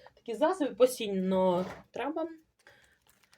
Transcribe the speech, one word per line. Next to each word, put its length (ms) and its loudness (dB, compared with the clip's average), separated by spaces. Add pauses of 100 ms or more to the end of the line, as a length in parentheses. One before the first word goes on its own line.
(160)
такі 200 -12
засоби 400 0
постійно 920 2 (260)
треба 360 -6 (1120)